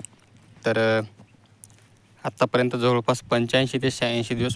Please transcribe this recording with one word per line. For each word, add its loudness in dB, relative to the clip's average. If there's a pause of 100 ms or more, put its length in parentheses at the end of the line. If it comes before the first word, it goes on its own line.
(640)
तर, 2
अ, 2 (1200)
आत्तापर्यंत 0
जवळपास 2
पंच्याऐंशी 0
ते 0
शहाऐंशी -2
दिवस -2